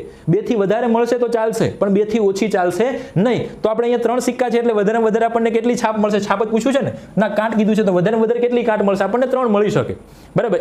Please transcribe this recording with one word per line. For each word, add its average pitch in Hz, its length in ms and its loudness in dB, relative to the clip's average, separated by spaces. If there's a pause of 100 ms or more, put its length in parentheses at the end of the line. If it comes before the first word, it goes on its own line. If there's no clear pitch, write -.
(320)
બેથી 214 280 0
વધારે 214 320 0
મળશે 233 300 2
તો 240 120 0
ચાલશે, 220 320 0 (140)
પણ 196 160 2
બેથી 214 320 0
ઓછી 196 260 0
ચાલશે 180 320 0 (300)
નહીં. 185 260 2 (200)
તો 214 80 0
આપણે 226 160 0
અહીંયા 240 180 0
ત્રણ 240 220 0
સિક્કા 247 260 0
છે 233 80 2
એટલે 233 180 0
વધારે 220 280 2
વધારે 226 220 2
આપણને 233 280 0
કેટલી 233 260 0
છાપ 220 160 -2
મળશે? 208 280 0
છાપ 202 180 0
જ 214 80 -2
પૂછ્યું 233 240 0
છે 262 100 2
ને? 113 60 -4 (240)
ના, 208 120 2 (120)
કાટ 226 180 -2
કીધું 214 220 2
છે 214 80 0
તો 190 40 2
વધારે 208 300 2
વધારે 240 220 0
કેટલી 240 240 0
કાટ 208 180 0
મળશે? 196 200 0
આપણને 240 260 0
ત્રણ 254 240 0
મળી 208 200 2
શકે. 104 180 -2 (420)
બરાબર? 208 240 0